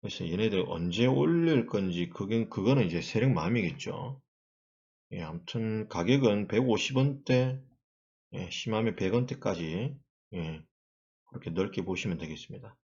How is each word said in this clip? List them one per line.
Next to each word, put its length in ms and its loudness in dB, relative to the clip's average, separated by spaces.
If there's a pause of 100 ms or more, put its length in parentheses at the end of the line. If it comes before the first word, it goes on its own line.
그래서 260 -8
얘네들 400 2
언제 380 0
올릴 640 4
건지, 420 0
그게, 380 -2
그거는 400 4
이제 140 -2
세력 300 2
마음이겠죠. 920 -2 (880)
예, 120 -8
아무튼 640 -4
가격은 600 2
백오십 500 2
원대, 640 2 (760)
예, 180 -8
심하면 440 0
백 180 0
원대까지, 840 -2 (380)
예, 300 -6 (680)
그렇게 200 -10
넓게 340 0
보시면 360 -4
되겠습니다. 640 -12